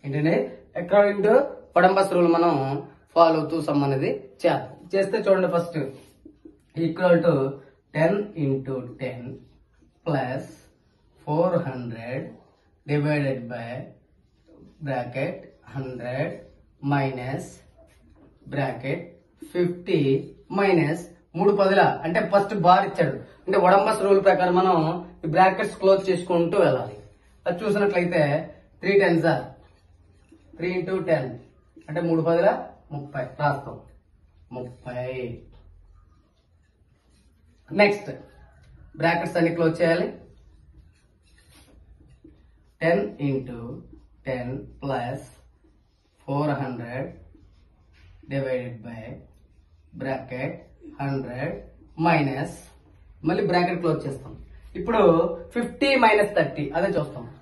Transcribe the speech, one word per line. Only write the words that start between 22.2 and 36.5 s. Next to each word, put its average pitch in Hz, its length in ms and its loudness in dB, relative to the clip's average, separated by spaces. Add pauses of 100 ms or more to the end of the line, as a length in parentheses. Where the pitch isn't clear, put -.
ఫస్ట్ 202 220 2 (140)
బార్ 180 220 6
ఇచ్చాడు. 139 260 -2 (300)
అంటే 196 100 2 (100)
వడంబస్ 196 400 4
రూల్ 196 220 6
ప్రకారం 180 320 4
మనం 185 160 4 (480)
ఈ 156 120 -4
బ్రాకెట్స్ 190 460 4
క్లోజ్ 190 280 6
చేసుకుంటూ 170 540 0
వెళ్ళాలి. 127 320 0 (500)
అది 180 180 -2
చూసినట్లయితే 202 580 0 (580)
త్రీ 196 140 0 (100)
టెన్స్ 165 300 2
are 110 100 -4 (1120)
three 180 180 -4
into 180 180 -4 (140)
ten 147 160 2 (640)
అంటే 156 180 -4
మూడు 165 200 2
పదుల 175 220 4 (440)
ముప్పై 135 300 -10 (180)
రాస్తాం. 139 360 -2 (800)
ముప్పై. 123 460 -10 (2750)